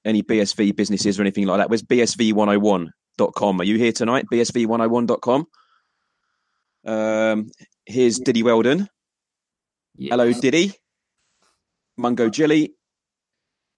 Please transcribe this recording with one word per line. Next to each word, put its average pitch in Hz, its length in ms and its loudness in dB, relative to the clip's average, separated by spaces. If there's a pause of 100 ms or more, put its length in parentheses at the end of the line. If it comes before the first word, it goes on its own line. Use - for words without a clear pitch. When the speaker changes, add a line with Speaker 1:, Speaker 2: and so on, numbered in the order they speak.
Speaker 1:
any 107 160 0
B 110 180 0
S 101 140 0
V 101 200 0
businesses 101 440 -2
or 104 60 0
anything 98 240 -2
like 95 120 0
that, 98 100 0
where's 110 120 0
B 120 200 0
S 113 140 0
V 107 180 0
one 104 160 0
oh 104 100 2
one 95 320 0 (260)
dot 107 180 0
com? 95 240 -2
Are 87 60 -2
you 104 120 0
here 117 160 0
tonight? 120 360 -2
B 117 120 0
S 113 100 -2
V 120 140 -2
one 117 160 -2
oh 113 80 2
one 120 160 0
dot 113 160 -2
com. 135 240 0 (1400)
Um, 110 640 -2 (360)
here's 120 340 2
Diddy 120 240 0
Weldon. 120 440 2 (1080)
Speaker 2:
Yes. 131 140 -8
Speaker 1:
Hello, 120 200 2
Diddy. 151 420 0 (1200)
Mungo 120 320 0
Jilly. 151 460 0 (1040)